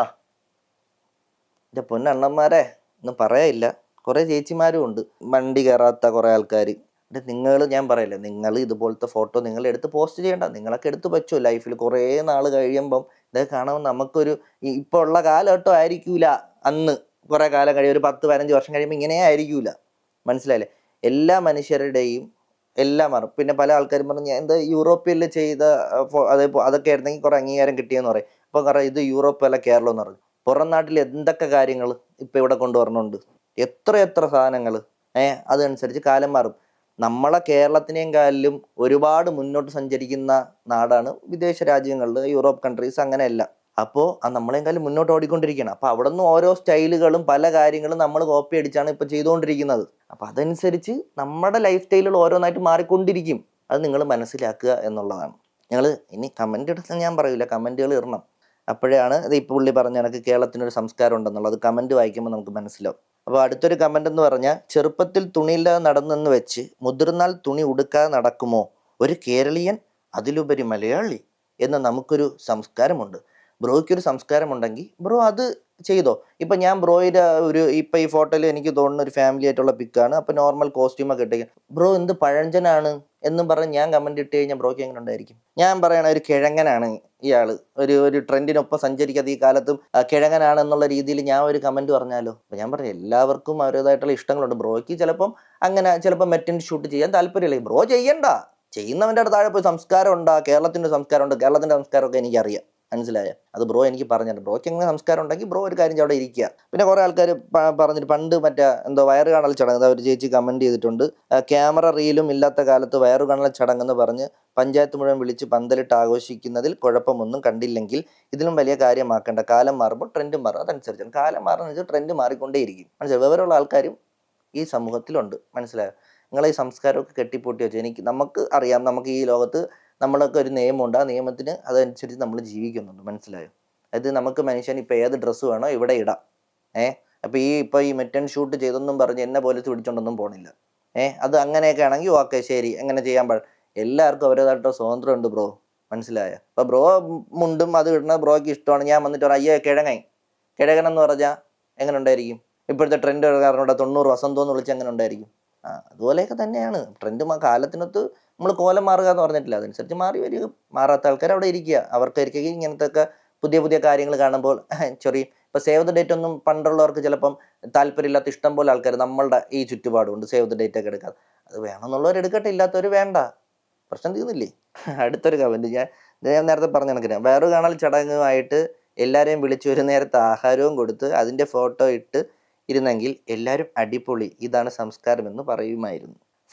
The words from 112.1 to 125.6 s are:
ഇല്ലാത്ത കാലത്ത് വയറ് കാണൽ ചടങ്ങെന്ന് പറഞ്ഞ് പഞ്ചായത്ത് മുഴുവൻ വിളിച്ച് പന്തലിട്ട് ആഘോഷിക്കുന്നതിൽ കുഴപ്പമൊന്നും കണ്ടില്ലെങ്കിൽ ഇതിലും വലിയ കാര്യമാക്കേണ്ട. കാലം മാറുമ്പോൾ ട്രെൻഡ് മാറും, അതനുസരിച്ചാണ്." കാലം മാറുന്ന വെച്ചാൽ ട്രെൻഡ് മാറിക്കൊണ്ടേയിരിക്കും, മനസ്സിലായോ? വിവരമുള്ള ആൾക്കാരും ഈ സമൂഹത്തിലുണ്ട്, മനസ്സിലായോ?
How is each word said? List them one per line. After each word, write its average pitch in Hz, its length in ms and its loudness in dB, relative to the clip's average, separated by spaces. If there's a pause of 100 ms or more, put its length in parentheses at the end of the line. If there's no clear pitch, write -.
ഇല്ലാത്ത 143 320 2
കാലത്ത് 131 340 2
വയറ് 131 260 4
കാണൽ 139 260 2
ചടങ്ങെന്ന് 127 460 -2
പറഞ്ഞ് 120 340 0 (280)
പഞ്ചായത്ത് 143 400 2
മുഴുവൻ 139 220 0
വിളിച്ച് 123 260 -6
പന്തലിട്ട് 123 500 0
ആഘോഷിക്കുന്നതിൽ 120 800 -2
കുഴപ്പമൊന്നും 120 720 0
കണ്ടില്ലെങ്കിൽ 113 540 -2 (320)
ഇതിലും 160 240 -4
വലിയ 143 180 2
കാര്യമാക്കേണ്ട. 123 640 0 (100)
കാലം 127 280 4
മാറുമ്പോൾ 117 380 -2
ട്രെൻഡ് 147 200 -4
മാറും, 120 240 -4
അതനുസരിച്ചാണ്." 117 520 -10
കാലം 143 320 -2
മാറുന്ന 170 240 -2
വെച്ചാൽ 160 220 -10
ട്രെൻഡ് 151 220 -4
മാറിക്കൊണ്ടേയിരിക്കും, 127 720 -4 (140)
മനസ്സിലായോ? 135 280 2
വിവരമുള്ള 175 260 2
ആൾക്കാരും 143 420 0 (580)
ഈ 151 100 -6
സമൂഹത്തിലുണ്ട്, 117 720 -6 (200)
മനസ്സിലായോ? 113 360 -8 (400)